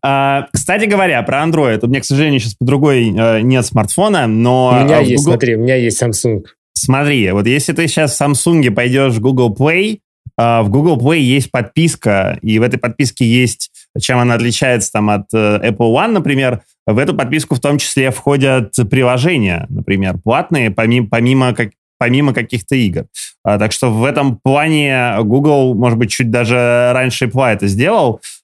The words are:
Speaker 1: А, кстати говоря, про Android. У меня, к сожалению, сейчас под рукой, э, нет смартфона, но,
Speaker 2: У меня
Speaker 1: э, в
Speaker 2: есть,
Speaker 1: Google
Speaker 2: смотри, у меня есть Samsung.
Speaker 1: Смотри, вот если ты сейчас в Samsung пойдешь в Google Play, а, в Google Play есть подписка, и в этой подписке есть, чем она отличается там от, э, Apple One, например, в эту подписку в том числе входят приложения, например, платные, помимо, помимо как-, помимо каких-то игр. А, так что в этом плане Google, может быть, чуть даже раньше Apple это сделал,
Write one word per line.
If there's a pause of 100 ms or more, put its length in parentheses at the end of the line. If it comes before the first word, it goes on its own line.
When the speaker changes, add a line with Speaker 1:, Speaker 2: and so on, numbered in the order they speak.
Speaker 1:
А,
кстати
говоря,
про
Android.
У
меня,
к
сожалению,
сейчас
под
рукой,
э,
нет
смартфона,
но,
Speaker 2:
У
меня
Speaker 1:
э,
в
Speaker 2:
есть,
Speaker 1:
Google
Speaker 2:
смотри,
у
меня
есть
Samsung. (300)
Speaker 1:
Смотри,
вот
если
ты
сейчас
в
Samsung
пойдешь
в
Google
Play, (380)
а,
в
Google
Play
есть
подписка,
и
в
этой
подписке
есть, (300)
чем
она
отличается
там
от,
э, (100)
Apple
One,
например, (260)
в
эту
подписку
в
том
числе
входят (160)
приложения,
например,
платные,
помимо,
помимо
как-, (260)
помимо
каких-то
игр. (380)
А,
так
что
в
этом
плане
Google,
может
быть,
чуть
даже
раньше
Apple
это
сделал, (220)